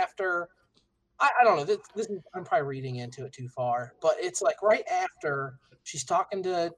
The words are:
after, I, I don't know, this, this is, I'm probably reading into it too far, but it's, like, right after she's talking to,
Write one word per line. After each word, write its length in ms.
after, 460
I, 100
I 40
don't 120
know, 80
this, 140
this 140
is, 100
I'm 100
probably 220
reading 300
into 280
it 80
too 160
far, 440
but 160
it's, 240
like, 200
right 280
after 680
she's 200
talking 380
to, 360